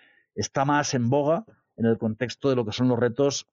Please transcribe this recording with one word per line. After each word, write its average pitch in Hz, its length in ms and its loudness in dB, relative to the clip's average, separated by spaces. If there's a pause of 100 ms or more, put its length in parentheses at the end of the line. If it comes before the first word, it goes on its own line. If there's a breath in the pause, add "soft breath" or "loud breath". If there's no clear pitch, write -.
(360 soft breath)
está 131 300 -4
más 147 300 0
en 120 140 0
boga 147 360 0 (320 soft breath)
en 113 80 -2
el 113 120 2
contexto 113 520 -4
de 131 80 2
lo 120 80 0
que 107 80 -6
son 127 160 0
los 120 100 2
retos 139 540 0